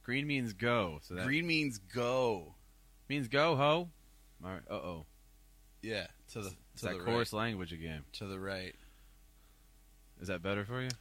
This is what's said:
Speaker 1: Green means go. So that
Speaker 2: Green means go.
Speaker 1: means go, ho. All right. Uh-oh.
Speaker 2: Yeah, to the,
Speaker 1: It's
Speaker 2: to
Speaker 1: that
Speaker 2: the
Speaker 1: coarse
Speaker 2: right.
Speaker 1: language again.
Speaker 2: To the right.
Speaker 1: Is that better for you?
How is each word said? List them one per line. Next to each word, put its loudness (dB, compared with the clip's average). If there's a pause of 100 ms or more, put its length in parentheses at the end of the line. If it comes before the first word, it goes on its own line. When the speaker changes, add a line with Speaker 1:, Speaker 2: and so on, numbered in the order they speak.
Speaker 1:
Green 0
means 2
go. 2
So -10
that -2
Speaker 2:
Green 2
means 2
go. 0 (540)
Speaker 1:
means 0
go, 6
ho. 4 (560)
All -8
right. -8
Uh-oh. -6 (760)
Speaker 2:
Yeah, -4 (240)
to -6
the, -6 (220)
Speaker 1:
It's -12
Speaker 2:
to -4
Speaker 1:
that -4
Speaker 2:
the -8
Speaker 1:
coarse 0
Speaker 2:
right. -2
Speaker 1:
language -4
again. -6 (120)
Speaker 2:
To -8
the -6
right. -6 (1500)
Speaker 1:
Is -6
that -2
better 0
for -4
you? -4 (120)